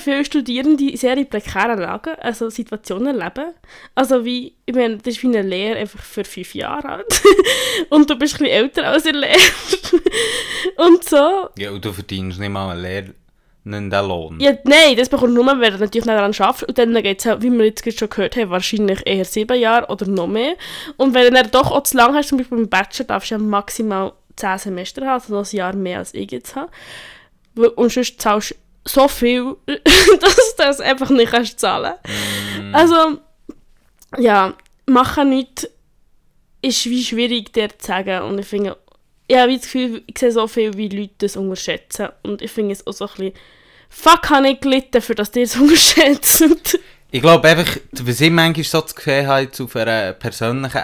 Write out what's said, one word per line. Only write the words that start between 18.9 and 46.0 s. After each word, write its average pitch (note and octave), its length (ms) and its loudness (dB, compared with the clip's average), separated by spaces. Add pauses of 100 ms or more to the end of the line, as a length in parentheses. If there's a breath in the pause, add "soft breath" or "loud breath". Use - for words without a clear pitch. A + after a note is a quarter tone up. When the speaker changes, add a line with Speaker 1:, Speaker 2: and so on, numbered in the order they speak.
Speaker 1:
eher F#3+ 200 -2
sieben A3 340 -2
Jahre A#3 280 2
oder G3+ 200 -8
noch F#3 200 -2
mehr. A#3+ 280 -2 (420 loud breath)
Und C4 160 2
wenn B3 120 6
du B3 60 6
dann B3+ 200 6
doch C4+ 200 2
auch C#4 120 0
zu - 140 -2
lang B3 180 6
hast, D4 140 0
zum C#4 80 0
Beispiel B3 220 -4
beim A3 100 -2
Bachelor, G3 380 -2
darfst G3 240 -6
du A3 40 -2
ja G#3+ 40 -4
maximal G3+ 760 -4 (220)
zehn F#3+ 220 -4
Semester F#3+ 480 -10
haben, C4 160 -2
also G#3+ 120 -10
noch G3+ 180 -4
ein - 40 -8
Jahr F#3 200 -4
mehr F#3 240 -6
als - 140 -12
ich G3 180 -10
jetzt B3 240 -14
habe. C#4 140 -10 (840 loud breath)
Weil, A#3 140 -6
und A#3 220 -4
sonst - 300 -6
zahlst G#3 300 -4
du - 40 -16 (320)
so C#4 200 2
viel, B3 540 -2
<laughs> - 40 -20
dass F4+ 680 4
du A4+ 220 4
das C#4+ 240 2
einfach C4+ 280 -2
nicht A#3+ 220 4
kannst A#3 280 -2
zahlen. - 340 -2 (680 loud breath)
Speaker 2:
Mm. - 140 -4
Speaker 1:
Also, D#4+ 420 6 (1000)
ja, G3+ 340 4 (320)
machen C#4 440 2
nichts C4 380 -4 (920)
ist C4+ 240 -2
wie B3 180 -2
schwierig, A#3 500 -4
dir G#3+ 160 -2
zu - 180 -18
sagen. F#3+ 360 -4
Und G3 160 -6
ich G3+ 80 -8
finde, G3+ 300 -6 (500)
ich B3+ 100 4
habe B3 160 4
das B3 100 -4
Gefühl, B3+ 420 -6
ich - 120 -18
sehe A#3+ 140 2
so A3+ 160 0
viel, G#3+ 300 -2
wie G#3 120 -6
Leute G3+ 300 -8
das G3+ 180 -4
unterschätzen. F#3 720 -8 (140)
Und G3+ 180 -8
ich A3 100 -12
finde G#3 220 -4
es - 120 -14
auch - 80 -8
so G3+ 120 -10
ein G3+ 100 -12
bisschen, F#3+ 180 -8 (560 soft breath)
fuck, E4 400 2
habe C4+ 200 4
ich C4+ 100 -2
gelitten, C4 420 0
für A3+ 140 -6
das G#3 160 -6
die A#3+ 100 0
es A#3 140 -2
<laughs> A#3+ 40 0
unterschätzen. D4+ 960 6 (540 soft breath)